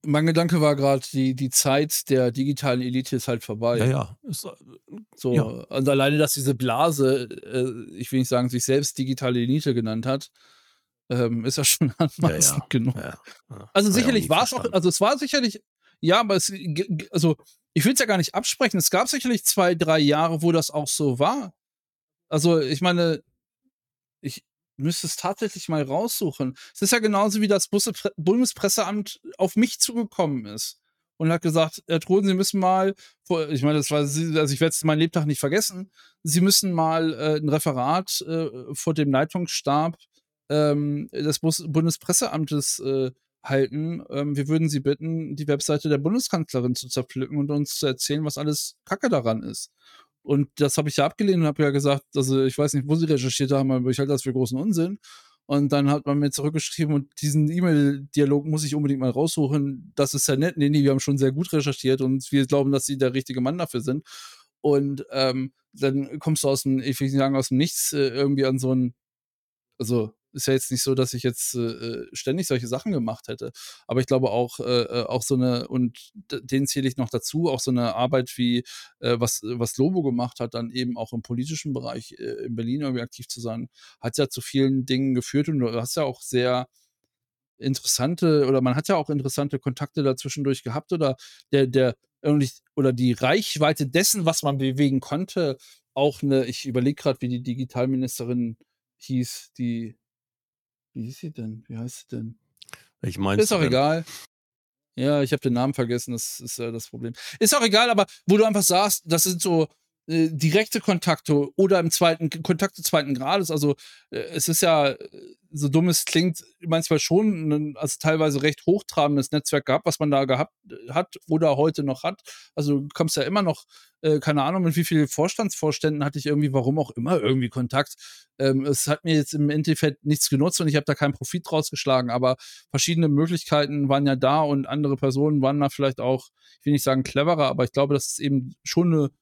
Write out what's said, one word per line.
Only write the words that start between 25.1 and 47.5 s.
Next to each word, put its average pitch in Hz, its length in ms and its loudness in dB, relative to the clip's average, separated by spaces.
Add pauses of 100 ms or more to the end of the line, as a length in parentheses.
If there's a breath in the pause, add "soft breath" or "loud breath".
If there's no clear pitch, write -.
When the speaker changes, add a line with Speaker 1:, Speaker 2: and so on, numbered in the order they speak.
Speaker 1:
tatsächlich 196 520 -6
mal 156 140 0
raussuchen. 143 760 -4 (180 loud breath)
Es - 80 -4
ist 202 100 2
ja 240 60 2
genauso, 214 420 2
wie 214 80 2
das 196 200 2
Busse-, 202 240 0
Pre-, - 240 -6
Bundespresseamt 202 1040 0 (180)
auf 185 180 0
mich 208 240 2
zugekommen 170 680 -2
ist 107 340 -10 (360)
und 160 160 0
hat 170 100 -2
gesagt, 160 440 0
"Herr 165 140 0
Troden, 196 280 2
Sie 190 60 2
müssen 190 260 0
mal 190 340 2 (300 loud breath)
vor", 160 240 -2
ich 139 140 -2
meine, 151 160 4
das 139 120 -2
war, 147 100 2
also 151 520 0
ich 135 80 -2
werd's 160 240 0
mein 156 140 2
Lebtag 160 280 0
nicht 147 140 -2
vergessen, 185 500 -2 (320 soft breath)
"Sie 160 200 0
müssen 190 300 2
mal, 160 420 0
äh, 151 240 0
ein 151 100 -2
Referat, 151 760 0
äh, 165 280 -4 (240)
vor 160 200 -2
dem 147 180 2
Leitungsstab, 160 840 -2 (540)
ähm, 147 600 0
des 151 260 -2
Bus-, 160 280 -2
Bundespresseamtes, 160 1120 -2
äh, 135 320 -2 (320)
halten. 147 640 -2
Ähm, 143 260 -2
wir 143 120 -2
würden 160 200 2
Sie 143 120 0
bitten, 151 560 -4
die 147 120 -6
Webseite 151 400 0
der 147 100 4
Bundeskanzlerin 151 760 0
zu 123 140 -8
zerpflücken 131 500 -6
und 143 120 -2